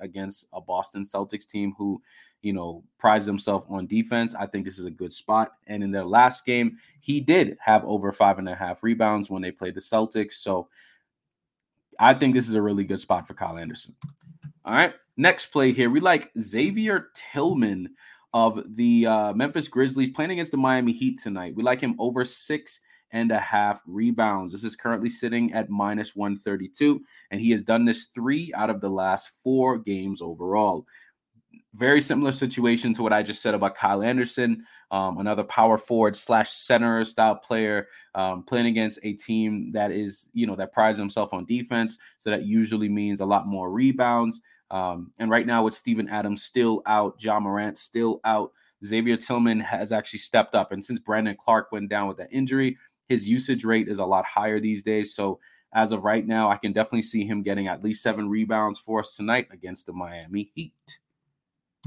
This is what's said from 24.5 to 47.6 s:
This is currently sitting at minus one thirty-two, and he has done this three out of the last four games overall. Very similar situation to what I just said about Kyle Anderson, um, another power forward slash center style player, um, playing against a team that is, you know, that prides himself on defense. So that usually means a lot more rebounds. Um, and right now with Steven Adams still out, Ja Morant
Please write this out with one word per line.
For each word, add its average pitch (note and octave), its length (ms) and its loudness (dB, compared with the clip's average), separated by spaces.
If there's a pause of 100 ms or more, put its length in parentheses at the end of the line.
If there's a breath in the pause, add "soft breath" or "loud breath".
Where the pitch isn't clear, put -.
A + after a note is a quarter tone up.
This G2+ 120 -12
is G#2+ 120 -8
currently A#2 320 -4
sitting A#2+ 460 -2
at G#2+ 160 -2
minus G#2 440 -4
one G2+ 220 -4
thirty-two, G#2 640 0 (300 loud breath)
and G2+ 100 -6
he A#2 120 4
has G#2 100 2
done A#2 240 4
this A2+ 280 0
three C#3+ 400 -4
out F#3+ 140 -2
of G2+ 140 -4
the G2 80 -2
last F#2+ 400 -2 (120)
four C3 360 2
games G2 420 -6
overall. F2 640 -2 (880 soft breath)
Very C3+ 280 6
similar C#3 320 2
situation A#2+ 640 0
to A#2 80 -4
what G#2+ 100 2
I G#2 100 4
just G2 200 -6
said G#2+ 120 0
about G2 220 0
Kyle G2+ 260 0
Anderson, A#2+ 640 0 (260 loud breath)
um, F#2+ 280 -2
another G2+ 260 -2
power A2 340 4
forward A2 380 2
slash A2 340 2
center A#2 540 2
style A2 320 2
player, G#2+ 500 -2 (280 loud breath)
um, F#2 280 -4
playing A#2+ 240 0
against A2 360 0
a G#2+ 100 -6
team G#2+ 600 -4
that G#2 200 -2
is, G2 400 -8
you A#2 140 0
know, G2 100 -6
that F#2+ 160 -8
prides A2 260 4
himself G2+ 340 -4
on F2+ 120 -6
defense. A#2 540 -2 (200 soft breath)
So G#2+ 120 -4
that F#2+ 140 -2
usually G#2+ 440 0
means G#2 320 -2
a G2 60 -2
lot G2 200 2
more F#2 240 -4
rebounds. A#2+ 680 2 (300 soft breath)
Um, F2+ 480 -6
and A2+ 120 -2
right A2+ 160 4
now A#2 180 2
with A2 100 0
Steven A2 340 -2
Adams G2+ 340 -4
still A#2 440 0
out, G#2+ 360 2
Ja G#2+ 160 0
Morant G#2 400 -2